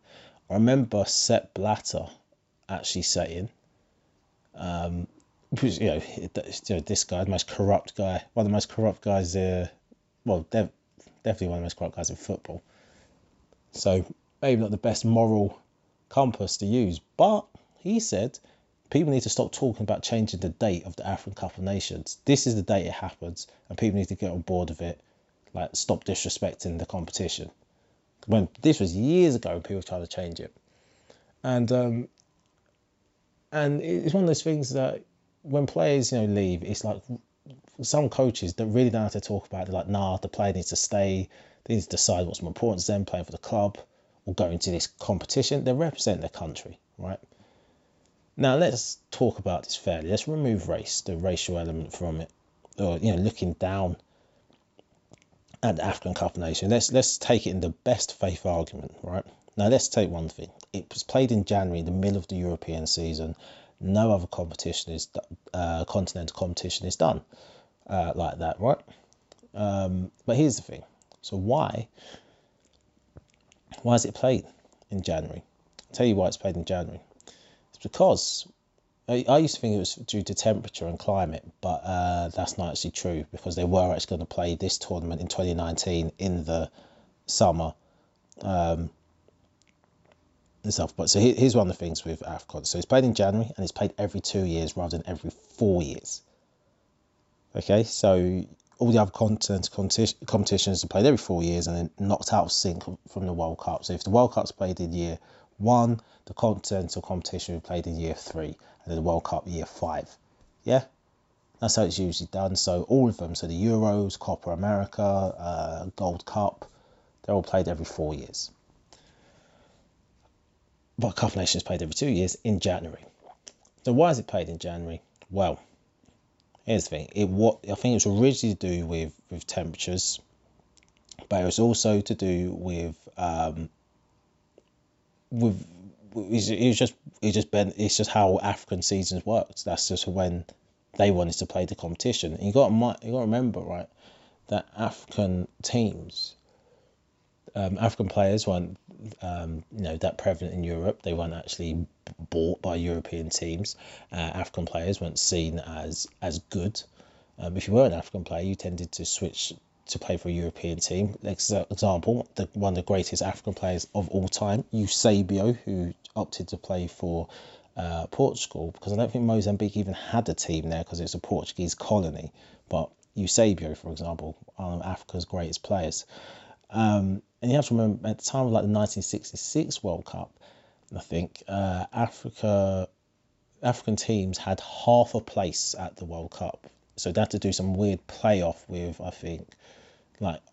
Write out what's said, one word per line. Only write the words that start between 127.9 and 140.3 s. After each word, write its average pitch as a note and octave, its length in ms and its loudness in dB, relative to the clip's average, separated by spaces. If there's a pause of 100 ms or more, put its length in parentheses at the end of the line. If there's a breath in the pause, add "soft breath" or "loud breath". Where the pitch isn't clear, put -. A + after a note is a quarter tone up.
it G#2+ 140 4
was - 20 2
originally A2+ 480 4
to F#2+ 120 -4
do F2 180 0
with, E2 280 -4 (160)
with E2+ 160 -10
temperatures, F2+ 760 -4 (1080)
but F2+ 120 2
it F2+ 40 2
was F2+ 140 0
also A2+ 420 4
to G#2+ 140 -2
do F2+ 420 0
with, E2+ 400 -6 (200)
um, E2 520 -2 (1600)
with, A2+ 360 2 (480)
it G#2 160 -6
was, A2 180 2
it A2+ 180 4
was A#2 120 4
just, B2 140 4 (280)
it G#2+ 120 2
just G#2 180 0
been, G2+ 240 2
it's G#2 220 2
just G#2 120 0
how G2 320 6
African G2 400 -4
seasons F#2 440 -2
worked. G#2 400 -2
That's - 240 -2
just F#2 180 -2
when F2 380 -2 (520)